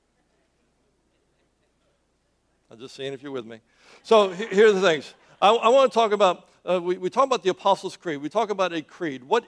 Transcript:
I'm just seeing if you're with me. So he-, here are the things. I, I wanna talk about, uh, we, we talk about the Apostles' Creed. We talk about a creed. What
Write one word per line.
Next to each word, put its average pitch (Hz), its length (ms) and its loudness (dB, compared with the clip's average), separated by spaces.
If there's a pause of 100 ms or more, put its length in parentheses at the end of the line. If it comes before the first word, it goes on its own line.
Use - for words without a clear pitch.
(2750)
I'm 117 100 -20
just 123 160 -20
seeing 139 180 -10
if 131 100 -16
you're 143 80 -14
with 120 160 -10
me. 113 140 -20 (420)
So 208 260 4
he-, 185 180 -10
here 202 200 6
are 214 40 6
the 185 100 0
things. 160 340 -2 (260)
I, 190 80 6
I 226 200 2
wanna 262 200 4
talk 226 220 0
about, 196 380 0 (180)
uh, 180 120 -2
we, 180 200 -4
we 185 100 -6
talk 254 160 0
about 247 160 -2
the 190 80 -2
Apostles' 185 480 -4
Creed. 147 240 -10
We 151 80 -8
talk 214 220 -4
about 190 220 -4
a 160 100 -6
creed. 135 400 -10
What 220 240 -2